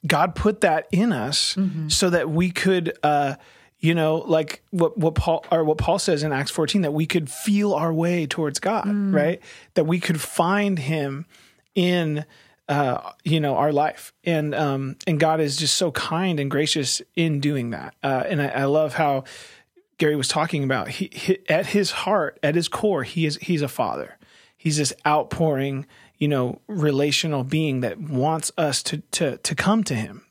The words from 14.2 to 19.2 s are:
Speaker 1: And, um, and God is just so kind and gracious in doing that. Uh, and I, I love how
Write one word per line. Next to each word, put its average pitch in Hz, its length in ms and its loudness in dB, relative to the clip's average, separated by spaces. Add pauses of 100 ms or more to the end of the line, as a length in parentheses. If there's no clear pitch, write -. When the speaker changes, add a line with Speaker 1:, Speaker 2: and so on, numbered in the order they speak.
Speaker 1:
And, 151 320 0
um, 135 400 -2 (100)
and 156 140 0
God 160 200 2
is 143 180 0
just 151 180 0
so 175 160 0
kind 170 480 -2
and 139 100 -2
gracious 147 520 -2 (140)
in 160 240 0
doing 135 320 -2
that. 78 300 -10
Uh, 135 260 0
and 151 140 0
I, 143 60 0
I 135 180 -2
love 147 300 2
how 139 280 0 (720)